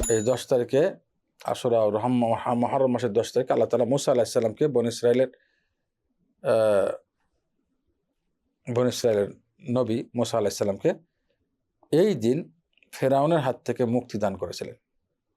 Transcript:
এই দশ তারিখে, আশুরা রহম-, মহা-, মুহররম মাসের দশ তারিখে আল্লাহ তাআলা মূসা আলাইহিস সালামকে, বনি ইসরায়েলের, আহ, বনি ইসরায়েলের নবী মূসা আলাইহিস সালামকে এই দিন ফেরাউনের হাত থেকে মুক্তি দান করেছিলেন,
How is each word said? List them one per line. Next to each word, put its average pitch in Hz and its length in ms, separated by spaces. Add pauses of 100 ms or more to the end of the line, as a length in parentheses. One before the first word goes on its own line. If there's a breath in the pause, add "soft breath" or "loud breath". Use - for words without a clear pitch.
এই 110 140
দশ 120 240
তারিখে, 135 480 (500)
আশুরা 117 460
রহম-, 120 360
মহা-, 113 280
মুহররম 123 380
মাসের 117 200
দশ 110 200
তারিখে 127 200
আল্লাহ 117 160
তাআলা 120 160
মূসা 117 280
আলাইহিস 117 220
সালামকে, 117 340
বনি 120 200
ইসরায়েলের, 120 400 (1120 soft breath)
আহ, 107 500 (1800)
বনি 123 140
ইসরায়েলের 107 400 (420)
নবী 120 340 (100)
মূসা 117 240
আলাইহিস 101 200
সালামকে 107 360 (960)
এই 185 240
দিন 131 380 (400)
ফেরাউনের 139 460
হাত 127 260
থেকে 123 200
মুক্তি 120 340
দান 101 180
করেছিলেন, - 380 (640)